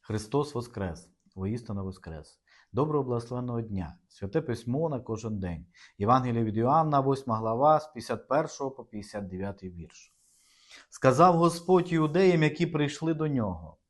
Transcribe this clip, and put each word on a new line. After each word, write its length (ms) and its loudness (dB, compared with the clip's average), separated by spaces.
Христос 500 -4
воскрес! 540 -8
Воістину 480 -6
воскрес! 560 -14
Доброго 320 0
благословенного 580 -4
дня! 360 -8
Святе 340 -4
Письмо 480 -4
на 100 -6
кожен 400 -8
день. 260 -6
Євангеліє 460 2
від 140 -2
Іоанна, 420 4
восьма 380 0
глава, 420 4
з 80 -8
п'ятдесят 400 -8
першого 440 -2
по 140 -16
п'ятдесят 420 -10
дев'ятий 420 -8
вірш. 440 -18
Сказав 480 6
Господь 540 4
іудеям, 520 4
які 220 2
прийшли 480 -2
до 140 -2
нього 500 -4